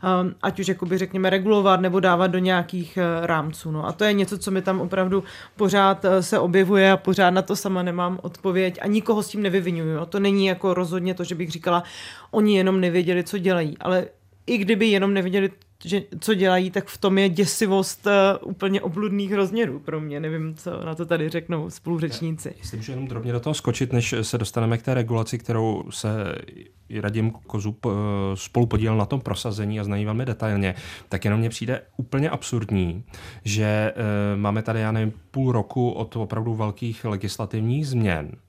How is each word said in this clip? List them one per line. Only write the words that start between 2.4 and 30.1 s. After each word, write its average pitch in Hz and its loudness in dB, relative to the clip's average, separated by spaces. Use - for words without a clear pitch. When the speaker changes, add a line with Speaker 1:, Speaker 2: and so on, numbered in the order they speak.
Speaker 1:
eh, 170 0
rámců. 156 -2
No. 156 -4
A - -4
to - -2
je 208 4
něco, 196 0
co 196 -4
mi 190 0
tam 190 0
opravdu 185 0
pořád, 196 4
eh, 185 6
se 208 2
objevuje 190 6
a 185 6
pořád 190 4
na 185 2
to 196 -2
sama 190 -2
nemám 180 -2
odpověď 180 -2
a - -4
nikoho 208 2
s 208 -6
tím 208 -4
nevyvinuju, 175 0
jo. 160 -4
To 202 -4
není 196 4
jako 185 0
rozhodně 180 -2
to, 180 -6
že 175 -6
bych 165 -6
říkala: 175 0
„Oni 208 4
jenom 190 4
nevěděli, 180 2
co 208 -6
dělají.“ 175 0
Ale 185 0
i 240 2
kdyby 202 2
jenom 196 4
nevěděli, 190 0
že, 190 -2
co 220 0
dělají, 185 4
tak 196 -4
v - -16
tom 190 2
je 196 4
děsivost, 190 0
eh, 196 6
úplně 196 -2
obludných 202 -2
rozměrů 196 0
pro 156 -6
mě. 147 -6
Nevím, 160 -4
co 170 -8
na 160 -6
to 170 -6
tady 160 0
řeknou 165 -4
spoluřečníci. 160 -4
Speaker 2:
Já, - -14
jestli - -10
můžu 113 -10
jenom 131 -6
drobně 120 -6
do 120 0
toho 151 -2
skočit, 123 -2
než 120 2
se 113 -2
dostaneme 113 0
k 117 -4
té 135 0
regulaci, 117 0
kterou 113 -2
se 107 -4
i 110 -8
Radim 110 0
Kozub, 107 -6
eh, 117 2
spolupodílel 110 0
na 101 2
tom 131 -4
prosazení 107 -4
a 104 -4
znají 104 -2
velmi 110 -4